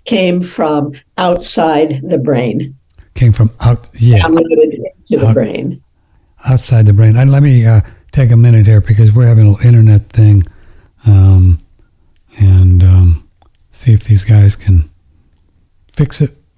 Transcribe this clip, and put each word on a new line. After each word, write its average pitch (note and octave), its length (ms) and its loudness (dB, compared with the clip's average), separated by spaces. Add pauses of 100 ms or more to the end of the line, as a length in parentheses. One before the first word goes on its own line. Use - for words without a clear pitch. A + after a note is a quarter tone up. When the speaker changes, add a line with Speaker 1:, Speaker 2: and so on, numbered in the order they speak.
Speaker 1:
came F#3 360 -4
from D3+ 520 -6 (240)
outside D#3+ 840 -4
the E3+ 140 -6
brain. B2 580 -6 (380)
Speaker 2:
Came A#2 200 0
from A2+ 260 -2
out, A#2+ 340 -4
yeah. A#2 260 0
Speaker 1:
Downloaded E3 440 -2
into - 260 -6 (200)
the C#3 180 -2
Speaker 2:
Out-, A2+ 80 0
Speaker 1:
brain. A2 480 -8 (640)
Speaker 2:
outside B2 420 -2
the G#2 60 2
brain. A2 220 2
And C3 160 0
let C#3 120 0
me, B2+ 240 0
uh, A2 140 2 (300)
take B2+ 200 -2
a A#2 60 2
minute A#2 280 2
here G#2+ 160 2
because G#2+ 300 0
we're A#2+ 160 0
having A2 180 2
a G#2 60 4
little G2+ 160 -2
internet A2 420 2
thing. G#2 340 2 (640)
Um, F#2+ 540 2 (800)
and, F#2 440 2
um, F#2 460 2 (420)
see - 220 -4
if G#2 120 -2
these G2+ 180 -2
guys G#2 320 2
can F2 340 -4 (1040)
fix - 300 -6
it. C#3+ 140 -6 (220)